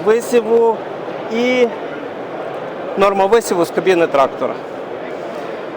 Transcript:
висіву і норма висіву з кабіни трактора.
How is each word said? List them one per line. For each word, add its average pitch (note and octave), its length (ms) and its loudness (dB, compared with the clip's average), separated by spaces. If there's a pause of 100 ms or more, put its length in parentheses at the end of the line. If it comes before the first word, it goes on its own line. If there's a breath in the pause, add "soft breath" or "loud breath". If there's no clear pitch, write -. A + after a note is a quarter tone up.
висіву A3+ 720 4 (600)
і B3 320 2 (1300)
норма G3 280 4
висіву G3 400 4
з D#3+ 60 -6
кабіни E3+ 360 4
трактора. C3 460 2 (1200)